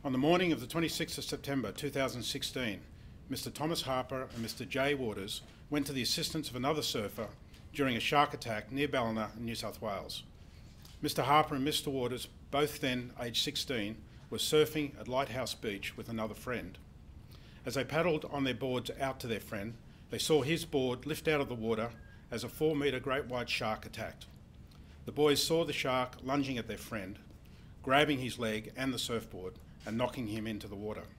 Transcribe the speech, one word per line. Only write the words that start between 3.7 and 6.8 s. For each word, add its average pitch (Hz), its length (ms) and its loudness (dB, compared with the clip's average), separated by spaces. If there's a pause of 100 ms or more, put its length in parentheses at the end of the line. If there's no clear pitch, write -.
Harper 131 500 -2
and 117 120 -6
Mister 107 220 -6
Jay 135 280 4
Waters 107 480 -2 (300)
went 147 160 2
to 147 60 -4
the 127 100 0
assistance 156 440 0
of 120 80 -8
another 143 280 2